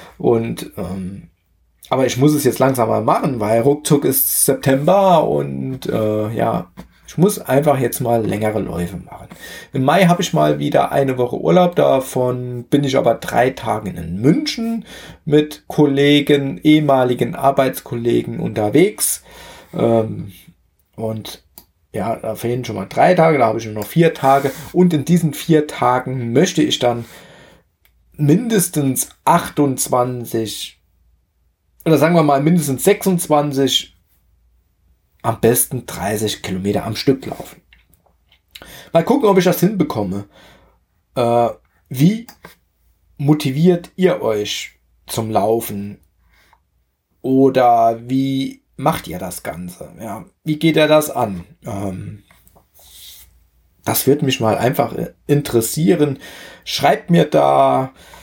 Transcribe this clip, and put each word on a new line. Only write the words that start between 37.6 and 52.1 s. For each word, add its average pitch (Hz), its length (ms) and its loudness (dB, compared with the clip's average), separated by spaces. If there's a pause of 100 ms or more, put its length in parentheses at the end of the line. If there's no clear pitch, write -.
Mal 165 100 4
gucken, 233 240 2
ob 190 100 4
ich 185 60 6
das 180 160 2
hinbekomme. 104 640 -2 (920)
Äh, 120 340 2 (400)
wie 190 380 0 (880)
motiviert 151 800 0
ihr 185 260 0
euch - 580 -4 (280)
zum 110 240 -6
Laufen? 104 680 -2 (1200)
Oder 127 840 4
wie 135 580 -4 (160)
macht 156 300 -4
ihr - 120 -10
das 90 220 -10
Ganze? 87 580 -12
Ja, 110 260 -12 (180)
wie 151 160 -4
geht 160 180 2
ihr 151 100 4
das 151 220 2
an? 101 340 -4 (220)
Ähm, 101 580 -10 (1600)